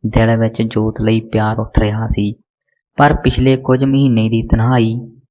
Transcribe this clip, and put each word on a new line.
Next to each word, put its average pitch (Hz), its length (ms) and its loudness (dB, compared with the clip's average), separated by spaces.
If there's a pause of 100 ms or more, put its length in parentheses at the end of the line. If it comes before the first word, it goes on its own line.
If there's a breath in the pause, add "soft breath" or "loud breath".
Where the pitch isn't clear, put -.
ਦਿਲ 113 300 2
ਵਿੱਚ 113 260 -2
ਜੋਤ 110 380 -2
ਲਈ 110 200 0
ਪਿਆਰ 110 400 -4
ਉੱਠ - 180 -2
ਰਿਹਾ 107 300 -2
ਸੀ, 104 260 -2 (640)
ਪਰ 147 180 4
ਪਿਛਲੇ 131 420 2
ਕੁਝ 131 280 0
ਮਹੀਨੇ 135 440 2
ਦੀ 113 140 -2
ਤਨਹਾਈ 117 580 0 (300)